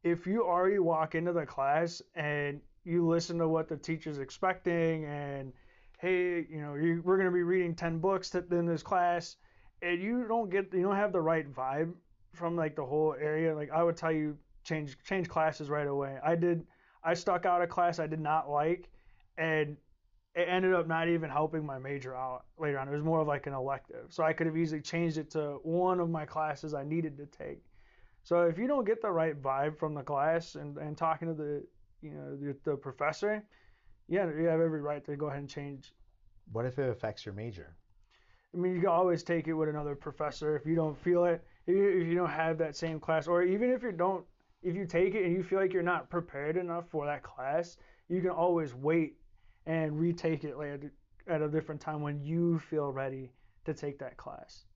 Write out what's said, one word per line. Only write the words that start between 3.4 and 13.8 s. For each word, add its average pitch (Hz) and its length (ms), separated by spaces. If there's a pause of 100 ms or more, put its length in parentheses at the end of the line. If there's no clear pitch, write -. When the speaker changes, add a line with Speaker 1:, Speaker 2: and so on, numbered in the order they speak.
Speaker 1:
what 160 200
the 156 100
teacher's 156 400
expecting 165 880
and, 143 480 (440)
"Hey, 180 440
you 156 180
know, 147 140
you, 165 280
we're 185 140
gonna 190 140
be 180 120
reading 175 320
ten 165 240
books 190 320
to, 180 140 (100)
in 170 120
this 165 160
class," 175 560 (420)
and 175 220
you 233 260
don't 226 220
get, 190 240
you 180 80
don't 196 140
have 202 160
the 180 100
right 160 280
vibe 139 440 (400)
from, 170 200
like, 156 220
the 147 80
whole 151 300
area, 156 400
like, 151 160
I 160 120